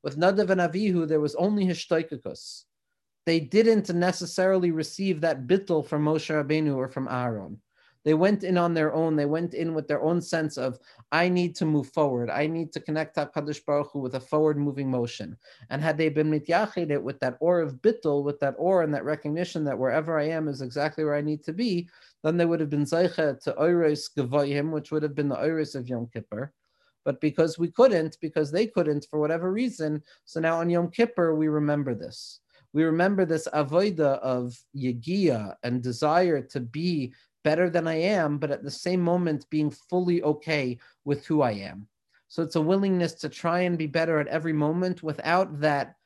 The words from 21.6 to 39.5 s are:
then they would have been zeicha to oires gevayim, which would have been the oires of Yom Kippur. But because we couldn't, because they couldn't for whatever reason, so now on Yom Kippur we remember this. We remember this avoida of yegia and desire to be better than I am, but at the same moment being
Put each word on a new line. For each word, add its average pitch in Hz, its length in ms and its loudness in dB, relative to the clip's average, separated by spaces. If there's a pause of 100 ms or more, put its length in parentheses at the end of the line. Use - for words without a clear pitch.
then 160 140 0
they 170 100 4
would 165 140 0
have 147 100 -2
been 147 140 2
zeicha 165 560 0
to - 200 -4
oires 160 480 2
gevayim, 143 640 0
which 151 220 -6
would 151 100 0
have 143 140 -4
been 143 140 0
the 123 120 -2
oires 156 320 -2
of 123 140 -8
Yom 120 180 -4
Kippur. 117 460 -10 (500)
But 135 180 -4
because 160 380 0
we 170 140 -2
couldn't, 175 480 4
because 156 320 -2
they 220 160 0
couldn't 151 380 0
for 156 120 -4
whatever 165 320 0
reason, 160 540 -4 (200)
so - 140 -8
now 165 220 0
on 170 100 0
Yom 170 220 2
Kippur 180 420 2
we 156 140 2
remember 147 440 0
this. - 460 -12 (340)
We 151 120 2
remember 180 400 2
this 160 300 -2
avoida 151 640 2
of 123 440 -4 (140)
yegia 127 840 -2
and 123 200 -2
desire 151 600 2
to 135 180 -8
be 143 540 -4 (280)
better 170 280 4
than 165 180 0
I 165 60 -2
am, 160 420 2
but 139 140 -4
at 139 140 -6
the 139 60 -8
same 180 300 -2
moment 170 480 0
being 151 220 0